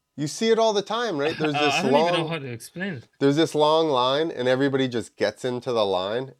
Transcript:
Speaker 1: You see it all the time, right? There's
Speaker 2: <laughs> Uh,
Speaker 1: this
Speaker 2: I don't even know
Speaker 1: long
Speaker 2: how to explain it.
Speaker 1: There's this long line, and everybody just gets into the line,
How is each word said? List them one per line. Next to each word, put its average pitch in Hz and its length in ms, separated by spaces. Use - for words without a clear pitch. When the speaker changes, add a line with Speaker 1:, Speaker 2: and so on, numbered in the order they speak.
Speaker 1:
You 147 120
see 226 220
it 226 100
all 226 140
the 202 80
time, 208 360
right? 151 220
There's 151 160
Speaker 2:
<laughs> - 0
Uh, 147 100
Speaker 1:
this 143 100
Speaker 2:
I - 60
don't - 120
even 165 200
know 165 60
Speaker 1:
long 156 80
Speaker 2:
how 165 120
to 135 120
explain 175 440
it. 117 120
Speaker 1:
There's 143 160
this 160 180
long 156 320
line, 139 440
and 123 180
everybody 131 400
just 117 260
gets 107 300
into 123 260
the 110 140
line, 101 540